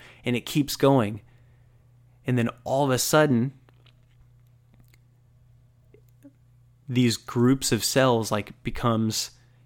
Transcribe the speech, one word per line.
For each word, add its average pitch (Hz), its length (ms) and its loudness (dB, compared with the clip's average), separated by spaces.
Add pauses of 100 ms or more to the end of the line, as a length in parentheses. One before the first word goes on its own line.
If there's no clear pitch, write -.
(240)
and 123 120 -2
it 113 100 -8
keeps 143 300 -4
going. 117 460 2 (1040)
And 123 100 0
then 117 120 0 (140)
all 135 220 0
of 135 60 0
a 127 80 0
sudden, 139 540 2 (3250)
these 123 300 2
groups 127 540 0
of 113 120 0
cells, 120 480 0
like, 104 300 -6
becomes 113 680 -4 (340)